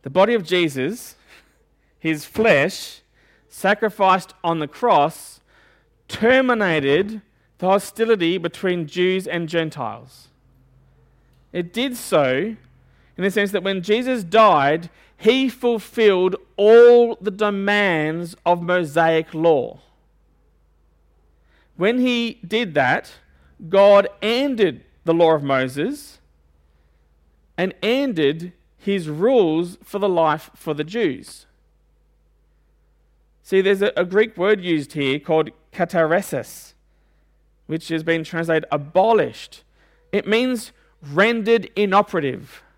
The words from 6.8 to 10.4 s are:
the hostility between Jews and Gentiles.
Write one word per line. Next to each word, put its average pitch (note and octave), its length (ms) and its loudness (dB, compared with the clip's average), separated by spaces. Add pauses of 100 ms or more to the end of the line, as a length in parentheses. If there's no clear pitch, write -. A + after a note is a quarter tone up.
the F3+ 100 -4
hostility G3 680 0
between F3 500 -4
Jews F#3 400 -2
and E3+ 220 -6
Gentiles. C#3+ 800 -8 (1200)